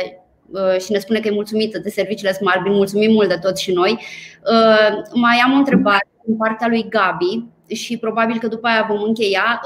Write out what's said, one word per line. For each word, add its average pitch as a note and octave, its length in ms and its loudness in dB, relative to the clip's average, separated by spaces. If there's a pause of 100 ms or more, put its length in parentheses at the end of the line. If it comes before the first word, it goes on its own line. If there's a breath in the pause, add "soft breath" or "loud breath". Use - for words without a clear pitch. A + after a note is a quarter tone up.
(520)
uh, F#3 300 0
și F#3 100 -8
ne G3+ 80 0
spune G#3+ 200 -2
că A3 80 -4
e G#3 40 0
mulțumită G#3+ 480 -2
de F3 100 -8
serviciile G3+ 440 -2
Smart F#3 280 0
Bill. G3 140 0
Mulțumim G3+ 360 2
mult G#3+ 160 4
de F3 140 0
tot F#3 160 -2
și - 140 -4
noi. F3+ 280 0 (440 loud breath)
Uh, G#3+ 680 4
mai A#3+ 320 2
am C4 80 2
o C4+ 40 4
întrebare G3+ 500 2 (180)
din A3 100 0
partea A3+ 320 -2
lui A3+ 220 0
Gabi F#3+ 560 0 (220)
și A3+ 300 -8
probabil A3+ 420 -2
că A#3 80 -4
după A3 200 -6
aia A3 220 0
vom G#3 140 -2
încheia. G#3+ 640 0